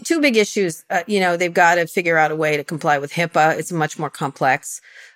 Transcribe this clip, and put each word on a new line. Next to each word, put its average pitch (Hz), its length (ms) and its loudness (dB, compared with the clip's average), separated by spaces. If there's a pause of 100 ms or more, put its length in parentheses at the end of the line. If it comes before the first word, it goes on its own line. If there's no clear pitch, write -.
two 330 140 0
big 269 160 2
issues. 202 520 -2
Uh, 185 180 -2
you 208 140 -2
know, 175 160 2
they've 170 160 -2
gotta 175 340 4
figure 170 300 0
out 151 140 4
a 156 60 -4
way 151 200 0
to 143 80 -4
comply 151 340 -2
with 143 140 -8
hipaa. 165 460 0
It's 160 140 -8
much 151 260 -4
more 156 120 -6
complex. 139 680 -2 (360)